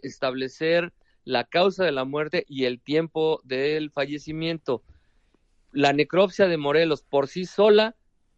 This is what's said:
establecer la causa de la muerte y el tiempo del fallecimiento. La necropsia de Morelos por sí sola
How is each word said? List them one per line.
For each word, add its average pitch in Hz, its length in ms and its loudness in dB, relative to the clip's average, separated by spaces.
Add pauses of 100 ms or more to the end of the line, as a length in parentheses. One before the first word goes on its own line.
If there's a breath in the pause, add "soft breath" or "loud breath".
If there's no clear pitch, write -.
establecer 147 880 -4 (320)
la 120 220 -2
causa 185 400 0
de 160 60 2
la 135 120 -2
muerte 151 440 -4
y 131 180 -4
el 123 160 -2
tiempo 156 600 -2
del 147 480 -4
fallecimiento. 147 920 -6 (880)
La 143 220 2
necropsia 180 540 2
de 170 100 -2
Morelos 151 460 0
por 139 240 0
sí 180 180 -8
sola 214 500 4 (420)